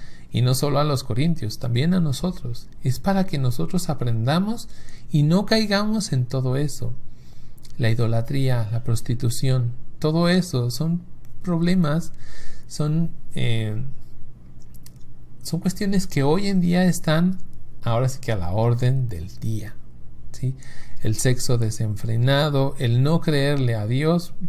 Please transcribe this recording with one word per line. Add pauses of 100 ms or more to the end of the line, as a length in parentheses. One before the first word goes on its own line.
(320)
Y
no
solo
a
los
corintios,
también
a
nosotros. (160)
Es
para
que
nosotros
aprendamos (420)
y
no
caigamos
en
todo
eso. (840)
La
idolatría,
la
prostitución, (260)
todo
eso
son (400)
problemas, (560)
son, (240)
eh, (1600)
son
cuestiones
que
hoy
en
día
están (440)
ahora
sí
que
a
la
orden
del
día. (580)
¿sí? (460)
El
sexo
desenfrenado,
el
no
creerle
a
Dios, (140)